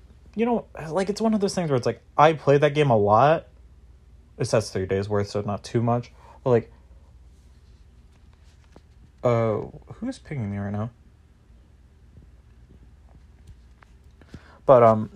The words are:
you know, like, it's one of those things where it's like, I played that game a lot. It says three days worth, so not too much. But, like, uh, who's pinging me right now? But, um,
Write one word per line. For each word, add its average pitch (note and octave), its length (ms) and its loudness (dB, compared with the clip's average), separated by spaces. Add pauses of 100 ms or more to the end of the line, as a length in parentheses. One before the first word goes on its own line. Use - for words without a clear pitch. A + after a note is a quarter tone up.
(340)
you G#3+ 100 -2
know, A#3+ 200 -2 (240)
like, F3+ 200 -4
it's G3+ 120 -6
one A3 140 0
of G#3 60 -2
those G3 140 -2
things E3+ 160 -4
where C3+ 60 2
it's A#2+ 100 -4
like, A#2 160 -4 (140)
I D3+ 160 6
played C#3+ 300 2
that C#3+ 120 2
game D3 160 2
a A#2 60 4
lot. A2+ 500 4 (920)
It B2 80 -4
says A2+ 240 0
three F#2+ 160 -6
days G2 220 -4
worth, G2+ 200 -4
so G#2 140 -6
not G2+ 200 -8
too - 180 -4
much. A#2+ 320 -4 (300)
But, C3+ 80 -2
like, A#2 220 0 (2500)
uh, A2+ 360 0 (360)
who's B3+ 240 -10
pinging A#2 320 -8
me G2+ 80 -6
right G2+ 140 -8
now? G#2+ 180 -6 (3750)
But, B2 160 8
um, A2 340 4